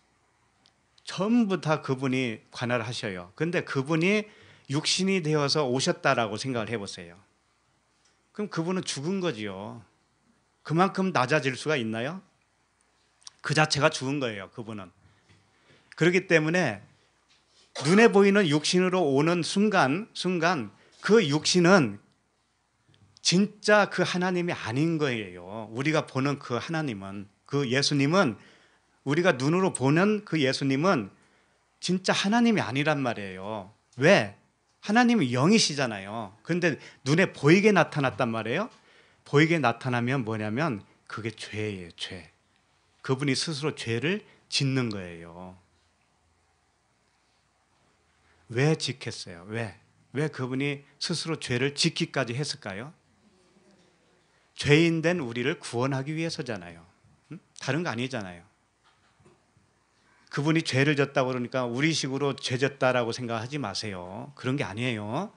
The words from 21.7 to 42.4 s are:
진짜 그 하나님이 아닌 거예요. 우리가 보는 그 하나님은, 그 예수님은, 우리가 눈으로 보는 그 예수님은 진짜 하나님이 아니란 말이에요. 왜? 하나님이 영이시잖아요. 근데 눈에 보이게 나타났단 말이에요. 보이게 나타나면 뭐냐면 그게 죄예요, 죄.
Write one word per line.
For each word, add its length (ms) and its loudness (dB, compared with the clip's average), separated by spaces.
진짜 680 4
그 120 0
하나님이 500 -2
아닌 460 0
거예요. 720 -6
우리가 340 0
보는 320 -2
그 180 -8
하나님은, 720 -6
그 240 -2
예수님은, 640 2
우리가 280 2
눈으로 400 0
보는 520 2
그 160 -2
예수님은 720 0
진짜 320 0
하나님이 480 2
아니란 400 0
말이에요. 720 -6
왜? 400 4
하나님이 520 2
영이시잖아요. 1120 0
근데 360 0
눈에 280 4
보이게 380 6
나타났단 580 2
말이에요. 420 -4
보이게 340 4
나타나면 640 0
뭐냐면 600 -4
그게 240 -10
죄예요, 640 -10
죄. 360 -14